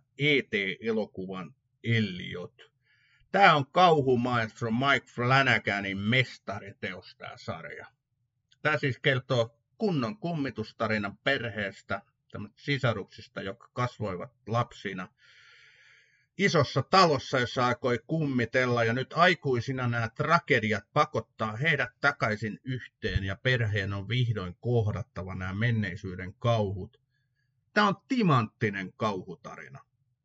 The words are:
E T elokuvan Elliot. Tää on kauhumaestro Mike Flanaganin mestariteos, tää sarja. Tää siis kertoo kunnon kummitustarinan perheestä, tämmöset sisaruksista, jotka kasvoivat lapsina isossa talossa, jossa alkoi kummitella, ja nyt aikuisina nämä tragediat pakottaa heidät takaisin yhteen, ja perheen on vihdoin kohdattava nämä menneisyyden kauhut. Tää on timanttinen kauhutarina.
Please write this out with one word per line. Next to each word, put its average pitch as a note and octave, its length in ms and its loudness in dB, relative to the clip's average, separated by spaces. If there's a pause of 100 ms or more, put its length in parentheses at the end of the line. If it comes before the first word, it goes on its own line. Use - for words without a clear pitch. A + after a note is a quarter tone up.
(180)
E C#3 240 2
T - 120 -6 (280)
elokuvan F#2+ 760 -6 (280)
Elliot. F2+ 720 -2 (760)
Tää F#3 240 8
on C#3 160 2
kauhumaestro B2 1000 4
Mike C3 440 2
Flanaganin A2+ 840 2
mestariteos, G2+ 1200 -4
tää F#2 200 -14
sarja. - 500 -12 (760)
Tää D3+ 160 2
siis C3+ 220 -2
kertoo B2+ 580 0 (200)
kunnon C#3 400 -2
kummitustarinan A2 1000 -4
perheestä, G#2+ 840 -4 (300)
tämmöset - 280 -14
sisaruksista, A2+ 840 -4
jotka G2 320 -10
kasvoivat G#2 580 -6 (160)
lapsina G2+ 600 -6 (1300)
isossa E3 440 2
talossa, D3+ 580 2
jossa B2 280 0
alkoi A#2+ 400 -2
kummitella, B2+ 760 0
ja A2+ 100 0
nyt B2+ 200 -6
aikuisina C3+ 720 0
nämä A#2 220 -2
tragediat B2+ 720 0 (100)
pakottaa A#2 600 -2
heidät C#3 340 0 (120)
takaisin A2 640 0
yhteen, G2 600 -6
ja F#2+ 120 -4
perheen G#2+ 580 0
on G2+ 160 -8
vihdoin A2 520 -2
kohdattava G2+ 720 -2
nämä F#2 180 -6
menneisyyden F#2+ 800 -2
kauhut. G#2 680 -2 (720)
Tää G#3 140 4
on G3 80 2 (120)
timanttinen A2+ 880 2
kauhutarina. E2 840 -8 (460)